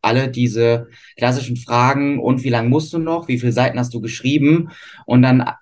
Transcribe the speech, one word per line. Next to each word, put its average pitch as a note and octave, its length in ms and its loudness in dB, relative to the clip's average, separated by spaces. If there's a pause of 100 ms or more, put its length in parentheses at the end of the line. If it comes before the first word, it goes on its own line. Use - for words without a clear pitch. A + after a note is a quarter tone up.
alle B2 220 0
diese A#2 600 0 (280)
klassischen B2 400 -2
Fragen, C3+ 640 0
„Und B2+ 240 0
wie C3+ 60 -2
lang A#2 180 0
musst D3 240 0
du E3 80 -4
noch? E3 300 -4
Wie B2 100 -2
viele B2 140 0
Seiten B2 260 0
hast B2 140 -4
du A#2 80 -8
geschrieben?“ D3 680 0 (380)
Und B2+ 160 4
dann B2+ 280 4 (120)